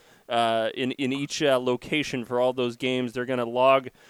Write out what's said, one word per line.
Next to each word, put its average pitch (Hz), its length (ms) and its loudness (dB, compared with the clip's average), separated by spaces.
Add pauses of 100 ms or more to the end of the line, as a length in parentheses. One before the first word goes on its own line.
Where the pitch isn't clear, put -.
(300)
uh, 113 440 2
in, 131 200 -2
in 135 200 -2
each, 143 300 -4
uh, 131 160 4
location 127 640 -2
for 123 140 -2
all 127 140 2
those 123 220 -2
games. 127 380 -2
They're 123 120 -4
gonna 123 200 -2
log 127 440 4 (200)